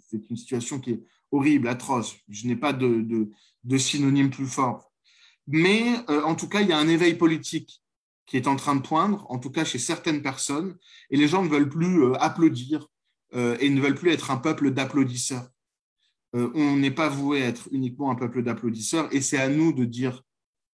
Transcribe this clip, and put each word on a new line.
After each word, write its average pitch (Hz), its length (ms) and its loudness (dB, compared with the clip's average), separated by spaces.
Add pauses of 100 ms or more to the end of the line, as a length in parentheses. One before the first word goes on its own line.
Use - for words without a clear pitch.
c'est 107 200 -10
une 117 80 -6
situation 131 420 -6
qui 127 120 -6
est - 120 -6 (280)
horrible, 139 360 4
atroce. 123 480 -4 (140)
Je 104 180 -10
n'ai 120 80 0
pas 139 180 -2
de, 123 280 2
de, 110 280 -2 (340)
de 127 140 0
synonyme 139 520 2
plus 135 160 -6
fort. 127 460 -4 (560)
Mais, 180 360 4 (260)
euh, 147 140 2
en 160 120 0
tout - 120 -6
cas, 208 140 0
il 196 80 4
y - 20 4
a 156 80 2
un 151 80 4
éveil 165 280 4
politique 160 680 -2 (420)
qui - 120 -4
est 127 100 0
en 139 80 2
train 139 200 -2
de 131 60 0
poindre, 175 480 0
en 123 100 -6
tout 131 120 -10
cas 160 140 -2
chez 127 140 -6
certaines 165 420 -4
personnes, 143 560 -6 (320)
et 139 80 2
les 147 100 6
gens 185 160 2
ne 165 60 0
veulent 143 200 4
plus, 165 340 4
euh, 127 180 6
applaudir, 147 680 2 (480)
euh, 120 240 0
et 143 100 2
ne 135 120 2
veulent 135 140 2
plus 170 160 2
être - 200 -2
un 131 60 0
peuple 147 340 0
d'applaudisseurs. 127 800 -2 (880)
Euh, 120 200 0
on 143 220 2
n'est 139 140 2
pas 156 180 -2
voué 139 340 -2
à 123 40 0
être 120 240 -6
uniquement 135 380 -4
un 123 60 0
peuple 123 260 -4
d'applaudisseurs, 120 720 -4
et 139 60 0
c'est 135 180 -2
à 135 120 2
nous 156 240 2
de 127 100 0
dire 123 400 -4 (500)